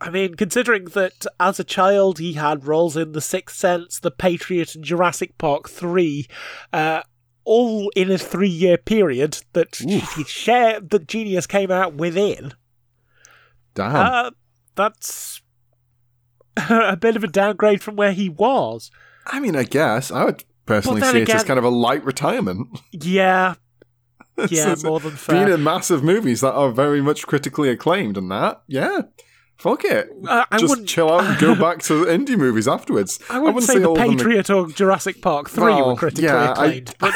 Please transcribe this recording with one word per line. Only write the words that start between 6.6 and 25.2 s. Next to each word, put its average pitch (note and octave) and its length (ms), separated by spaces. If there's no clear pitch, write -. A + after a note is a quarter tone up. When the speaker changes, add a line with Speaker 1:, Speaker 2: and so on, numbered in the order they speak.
Speaker 1:
uh, D#3+ 280
all A3 520
in F#3 140
a F#3+ 80
three-year F3 580
period D#3 640
that - 260
Speaker 2:
Oof. E3+ 340
Speaker 1:
he D3+ 100
share-, A3+ 560
that F#3 280
Genius G#3 380
came G3 240
out F#3 240
within. E3 580
Speaker 2:
Damn. G#2+ 220
Speaker 1:
Uh, A#3+ 340
that's - 680
<laughs> D#3 120
a G#3 300
bit A3+ 180
of G#3+ 80
a G#3 40
downgrade G3+ 540
from G#3 140
where G3+ 160
he F#3+ 160
was. D#3 640
Speaker 2:
I C4 140
mean, G#3 160
I C#3 80
guess. C3 460
I C3+ 140
would - 200
personally B2 340
Speaker 1:
But C4+ 60
then B3+ 80
Speaker 2:
see A#2 80
it A2 80
as A3 120
Speaker 1:
again - 40
Speaker 2:
kind C3+ 120
of A#2+ 60
a B2 100
light A#2+ 300
retirement. C3 640
<laughs> - 80
Speaker 1:
Yeah. F#3 640
Speaker 2:
It's, - 160
Speaker 1:
Yeah, E3+ 200
Speaker 2:
it's D#3 120
Speaker 1:
more D#3+ 160
than D#3 120
Speaker 2:
being C#3+ 60